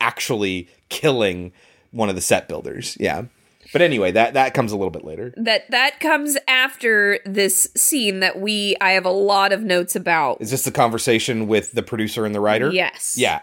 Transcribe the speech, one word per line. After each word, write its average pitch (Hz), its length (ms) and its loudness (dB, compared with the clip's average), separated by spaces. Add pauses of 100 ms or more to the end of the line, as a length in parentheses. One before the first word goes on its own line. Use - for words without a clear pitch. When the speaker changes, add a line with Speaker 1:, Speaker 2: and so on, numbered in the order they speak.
Speaker 1:
actually 104 680 -2 (200)
killing 98 640 0 (380)
one 110 180 -2
of 95 60 -4
the 92 80 -6
set - 260 0
builders. 76 500 -10
Yeah. 90 260 -2 (480)
But 151 100 4
anyway, 110 300 2
that, 113 200 4
that 131 220 2
comes 113 180 0
a 104 40 -4
little 95 160 -4
bit - 120 -14
later. 92 320 -12
Speaker 2:
That, 226 360 -2
that 269 280 0
comes 294 380 0 (100)
after 226 800 2
this 196 500 0
scene 208 440 0
that 185 200 0
we, 202 400 0
I 190 120 4
have 190 120 2
a 185 60 2
lot 196 420 2
of 196 100 -2
notes 180 320 0
about. 165 460 0
Speaker 1:
Is 107 100 -8
this 131 140 -2
the 131 60 -2
conversation 113 800 0
with 104 240 0
the 117 100 -2
producer 110 420 -4
and 104 100 -4
the 101 60 -2
writer? 110 320 2
Speaker 2:
Yes. - 460 -2
Speaker 1:
Yeah, 90 240 2